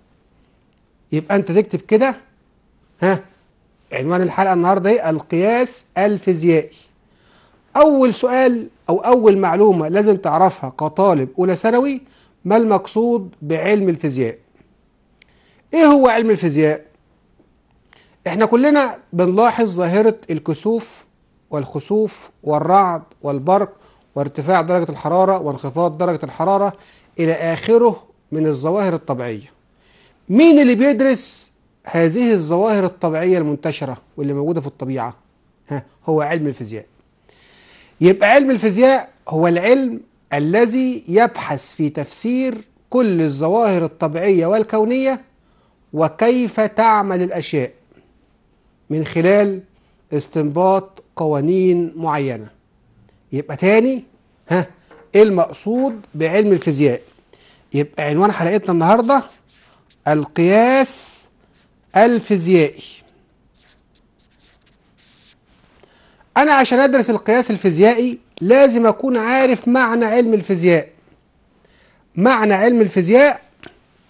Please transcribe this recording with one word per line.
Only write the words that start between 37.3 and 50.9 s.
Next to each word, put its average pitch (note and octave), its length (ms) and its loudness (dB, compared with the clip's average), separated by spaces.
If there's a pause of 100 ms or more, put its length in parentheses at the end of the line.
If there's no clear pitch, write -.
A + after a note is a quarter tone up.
يبقى G3 280 4
علم C4+ 220 4
الفيزياء A3+ 580 2 (200)
هو D#3+ 180 0
العلم A3+ 540 0 (320)
الذي A3+ 760 -2
يبحث F3 640 -2
في D3+ 160 -4
تفسير A#3 800 -6 (220)
كل G#3+ 320 0
الظواهر E3 640 0
الطبيعية E3 600 -2
والكونية A3+ 760 -2 (720)
وكيف A3 640 0
تعمل G#3 640 0
الأشياء D#3+ 500 -4 (1160)
من D3+ 160 -4
خلال F#3+ 580 0 (500)
استنباط E3 920 -2 (120)